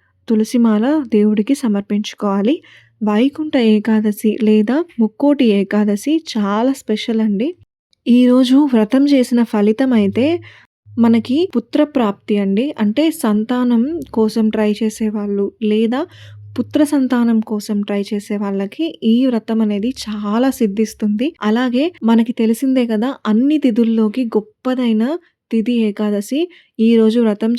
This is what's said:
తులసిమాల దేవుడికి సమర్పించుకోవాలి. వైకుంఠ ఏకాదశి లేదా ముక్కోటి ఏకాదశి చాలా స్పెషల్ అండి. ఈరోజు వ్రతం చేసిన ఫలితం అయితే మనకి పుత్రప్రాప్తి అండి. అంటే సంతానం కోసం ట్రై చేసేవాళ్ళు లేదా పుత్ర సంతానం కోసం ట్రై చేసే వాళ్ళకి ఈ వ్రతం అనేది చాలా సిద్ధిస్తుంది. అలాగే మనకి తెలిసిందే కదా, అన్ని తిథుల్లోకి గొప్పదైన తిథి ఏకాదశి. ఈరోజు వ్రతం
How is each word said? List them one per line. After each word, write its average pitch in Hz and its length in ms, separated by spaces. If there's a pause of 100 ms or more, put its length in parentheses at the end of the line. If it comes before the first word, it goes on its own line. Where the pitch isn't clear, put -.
(300)
తులసిమాల 233 800
దేవుడికి 214 480
సమర్పించుకోవాలి. 208 1080 (420)
వైకుంఠ 269 540
ఏకాదశి 214 840
లేదా 214 440 (140)
ముక్కోటి 277 460
ఏకాదశి 208 800 (140)
చాలా 214 360
స్పెషల్ 220 480
అండి. 220 340 (520)
ఈరోజు 247 480
వ్రతం 262 500
చేసిన 247 380
ఫలితం 220 500
అయితే 226 460 (600)
మనకి 233 560
పుత్రప్రాప్తి 247 840
అండి. 202 420
అంటే 226 320
సంతానం 247 880 (120)
కోసం 220 380
ట్రై 214 240 (100)
చేసేవాళ్ళు 208 680 (120)
లేదా 226 420 (540)
పుత్ర 285 240
సంతానం 240 560
కోసం 208 420
ట్రై 202 220 (100)
చేసే 202 240
వాళ్ళకి 202 640
ఈ 233 220
వ్రతం 226 360
అనేది 208 280
చాలా 214 600
సిద్ధిస్తుంది. 220 920
అలాగే 247 500 (120)
మనకి 226 300
తెలిసిందే 247 520
కదా, 233 300 (100)
అన్ని 254 320
తిథుల్లోకి 226 680
గొప్పదైన 233 920 (340)
తిథి 226 220
ఏకాదశి. 214 760 (300)
ఈరోజు 226 400
వ్రతం 226 400